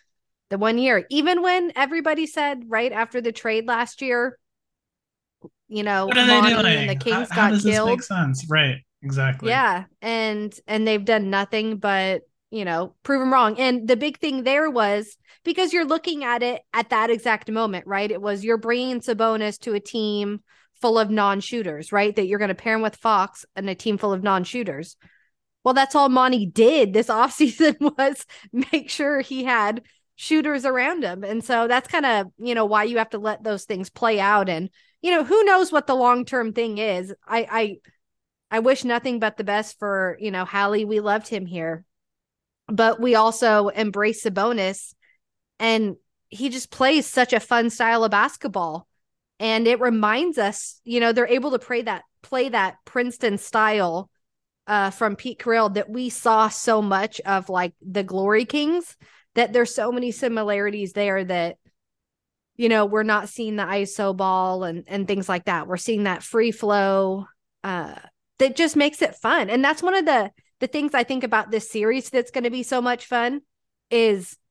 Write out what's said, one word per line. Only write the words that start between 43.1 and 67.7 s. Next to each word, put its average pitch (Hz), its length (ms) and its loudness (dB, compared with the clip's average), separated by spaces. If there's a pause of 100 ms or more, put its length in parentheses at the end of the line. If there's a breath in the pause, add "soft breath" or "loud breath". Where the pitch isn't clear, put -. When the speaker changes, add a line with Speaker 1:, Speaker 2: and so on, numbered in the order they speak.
Speaker 1:
also 220 540 4
embrace 208 540 -2
Sabonis, 196 720 -2 (640)
and 220 380 0 (340)
he 240 200 -6
just 254 200 -10
plays 277 380 2
such 247 260 2
a 220 60 2
fun 233 320 0
style 226 320 2
of 214 80 0
basketball. 196 760 -2 (520)
And 220 280 0
it 233 120 2
reminds 240 580 0
us, - 460 -4
you 240 160 -2
know, 233 140 4
they're 240 140 2
able 254 240 2
to 247 80 -2
play 240 220 -4
that, 208 220 -6 (180)
play 254 280 -2
that 202 260 0 (100)
Princeton 240 540 -2
style, 202 680 0 (600)
uh, 202 240 0
from 202 240 -2
Pete - 240 -12
Carril 226 340 2
that 208 160 -4
we 247 200 -6
saw 220 380 2
so 220 360 0
much 196 380 -2
of, 196 280 -2
like, 180 320 -2
the 196 220 -4
Glory 196 420 0
Kings, 311 500 -2 (380 soft breath)
that 233 200 0
there's 240 200 2
so 240 200 -2
many 247 180 -4
similarities 208 800 -2
there 196 320 0
that, 175 320 -2 (1040)
you 233 100 0
know, 214 180 4
we're 214 180 0
not 208 260 0
seeing 220 260 -8
the 208 80 -4
iso 196 520 -2
ball 185 500 0
and, 170 220 -8
and 196 200 -4
things 196 220 -4
like 180 160 -4
that. 180 220 -2
We're 180 100 -4
seeing 208 260 -2
that 185 180 -2
free 226 300 0
flow, 196 760 0 (360)
uh, 170 320 -8 (440)